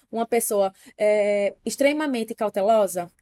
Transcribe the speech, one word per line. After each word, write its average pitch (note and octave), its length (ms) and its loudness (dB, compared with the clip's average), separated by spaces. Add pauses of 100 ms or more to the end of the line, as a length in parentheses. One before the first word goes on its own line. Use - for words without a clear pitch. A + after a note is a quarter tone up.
(120)
uma A3+ 160 -4
pessoa, G3+ 440 0 (240)
é, G#3 600 0 (100)
extremamente C4+ 680 -2
cautelosa, G3 760 0 (100)